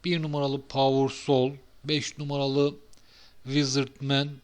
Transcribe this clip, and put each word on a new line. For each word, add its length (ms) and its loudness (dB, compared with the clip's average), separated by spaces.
Bir 180 -2
numaralı 400 -2
Power 540 2
Soul, 360 2
beş 340 -4
numaralı 560 0
Wizard 560 -2
Man 280 0